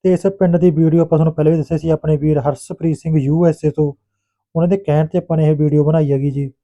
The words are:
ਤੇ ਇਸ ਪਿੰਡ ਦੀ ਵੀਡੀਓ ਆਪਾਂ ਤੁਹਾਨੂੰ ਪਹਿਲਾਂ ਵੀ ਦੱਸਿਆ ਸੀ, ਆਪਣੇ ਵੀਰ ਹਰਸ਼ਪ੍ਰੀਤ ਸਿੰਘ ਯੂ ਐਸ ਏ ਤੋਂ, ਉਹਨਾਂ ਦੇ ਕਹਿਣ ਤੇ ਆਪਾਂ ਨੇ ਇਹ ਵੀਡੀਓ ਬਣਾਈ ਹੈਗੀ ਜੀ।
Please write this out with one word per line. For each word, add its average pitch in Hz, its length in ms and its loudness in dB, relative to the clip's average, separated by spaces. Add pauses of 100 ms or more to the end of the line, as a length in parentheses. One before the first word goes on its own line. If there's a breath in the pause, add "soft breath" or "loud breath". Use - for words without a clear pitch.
ਤੇ 185 100 2
ਇਸ 175 140 -2
ਪਿੰਡ 185 300 0
ਦੀ 175 140 4
ਵੀਡੀਓ 160 320 2
ਆਪਾਂ 160 160 0
ਤੁਹਾਨੂੰ 160 160 0
ਪਹਿਲਾਂ 156 180 2
ਵੀ 165 60 0
ਦੱਸਿਆ 156 200 -4
ਸੀ, 160 100 -4
ਆਪਣੇ 156 280 0
ਵੀਰ 147 220 0
ਹਰਸ਼ਪ੍ਰੀਤ 147 580 -4
ਸਿੰਘ 156 220 -2
ਯੂ 151 280 0
ਐਸ 156 180 0
ਏ 151 60 2
ਤੋਂ, 147 220 -2 (640)
ਉਹਨਾਂ 170 120 0
ਦੇ 196 80 2
ਕਹਿਣ 156 300 -2
ਤੇ 180 120 -4
ਆਪਾਂ 165 180 -4
ਨੇ 156 120 2
ਇਹ 156 80 2
ਵੀਡੀਓ 151 280 2
ਬਣਾਈ 151 280 0
ਹੈਗੀ 139 180 -2
ਜੀ। 139 180 -6 (160)